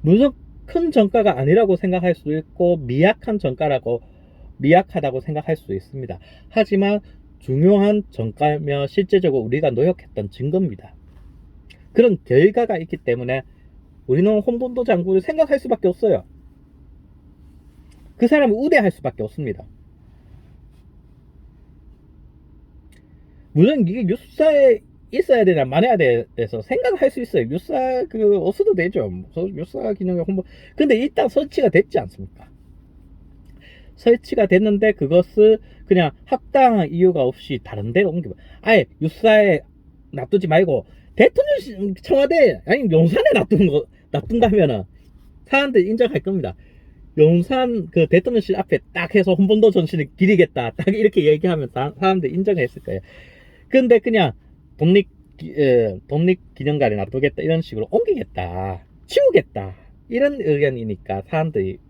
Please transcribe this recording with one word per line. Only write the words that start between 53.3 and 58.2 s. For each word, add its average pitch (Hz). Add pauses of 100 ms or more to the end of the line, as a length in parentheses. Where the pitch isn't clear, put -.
근데 247
그냥 208 (440)
독립 185 (280)
기-, 160
어, 120
독립기념관에 147
놔두겠다, 131
이런 160
식으로 -
옮기겠다, 95 (200)